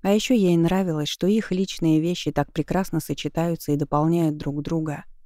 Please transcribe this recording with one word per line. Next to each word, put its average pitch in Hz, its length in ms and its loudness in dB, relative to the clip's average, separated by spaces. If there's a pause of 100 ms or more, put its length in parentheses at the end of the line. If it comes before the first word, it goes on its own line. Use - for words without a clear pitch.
А 190 80 2
еще 214 240 4
ей 180 240 4
нравилось, 165 500 0
что - 180 -2
их 208 260 0
личные 165 480 0
вещи 165 320 -4
так - 200 -2
прекрасно 170 480 -2
сочетаются 165 720 -4
и 143 40 2
дополняют 151 600 0
друг 147 240 -6
друга 156 440 -6 (220)